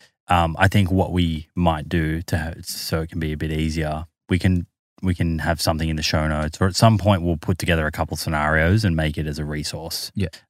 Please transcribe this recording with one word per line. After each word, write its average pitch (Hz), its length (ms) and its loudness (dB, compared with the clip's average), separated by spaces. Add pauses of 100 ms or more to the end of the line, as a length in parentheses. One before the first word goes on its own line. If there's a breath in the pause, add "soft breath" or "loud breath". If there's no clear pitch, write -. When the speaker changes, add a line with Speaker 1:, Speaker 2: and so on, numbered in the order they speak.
(280 soft breath)
Speaker 1:
um, 85 320 2
I 95 80 6
think 95 240 4
what 92 200 2
we 82 440 0
might 80 340 0
do 80 340 0
to - 140 -4
ha-, 76 240 -4
so - 400 -6
it 82 80 -6
can 85 100 -6
be 78 120 -2
a 76 60 -4
bit 78 140 -4
easier, 78 540 -2 (240)
we 92 80 2
can, 90 300 2 (340)
we 92 140 0
can 82 240 0
have 78 200 -2
something 80 300 0
in 80 60 -2
the 76 80 -4
show 78 240 0
notes, 76 340 -2
or 117 60 2
at 90 80 -2
some 110 240 6
point 92 240 2
we'll 87 140 0
put - 200 -2
together 82 300 0
a 82 40 -2
couple 82 260 -4
scenarios 80 680 2
and 85 100 2
make 78 220 0
it 78 80 -2
as 76 140 -6
a 76 60 -4
resource. 76 680 -8
Speaker 2:
Yeah. 92 140 -2 (220 loud breath)